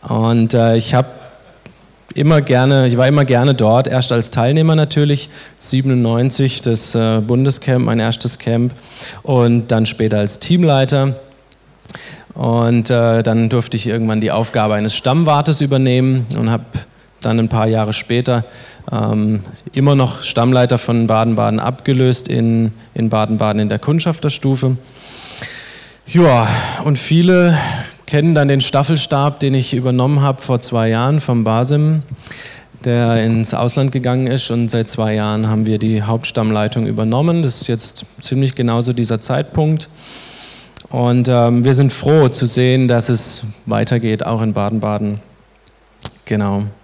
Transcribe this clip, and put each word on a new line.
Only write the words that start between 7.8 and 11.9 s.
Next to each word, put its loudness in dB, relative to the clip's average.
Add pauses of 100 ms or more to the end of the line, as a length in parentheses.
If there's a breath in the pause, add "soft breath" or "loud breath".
mein 0
erstes -4
Camp, -2 (480 loud breath)
und 2
dann 2
später -2
als -2
Teamleiter. 2 (1200 loud breath)